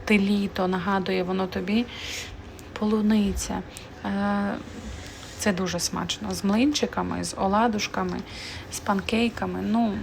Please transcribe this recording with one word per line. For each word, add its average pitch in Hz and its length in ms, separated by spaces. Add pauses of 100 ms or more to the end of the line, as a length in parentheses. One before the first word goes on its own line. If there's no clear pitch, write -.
ти 208 140
літо, 196 500
нагадує 185 540
воно 190 240
тобі. 202 400 (920)
Полуниця. 214 840 (420)
Е, 202 500 (840)
це 208 140
дуже 175 280
смачно. 180 540
З 180 100
млинчиками, 196 800
з 170 140
оладушками, 196 800 (540)
з - 60
панкейками. 196 840
Ну, 214 400